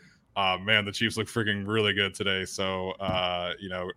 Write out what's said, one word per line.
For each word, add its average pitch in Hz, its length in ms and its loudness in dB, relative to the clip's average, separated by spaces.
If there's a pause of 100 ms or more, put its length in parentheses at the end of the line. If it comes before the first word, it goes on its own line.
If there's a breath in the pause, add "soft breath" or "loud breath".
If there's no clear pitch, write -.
(360 soft breath)
Uh, 95 280 2
man, 104 220 4
the 101 60 -6
Chiefs 107 260 0
look 107 100 -2
freaking 101 400 -2
really 104 260 4
good 98 220 0
today. 95 300 0
So, 95 480 -2
uh, 90 640 0
you 95 100 -10
know, 90 280 -6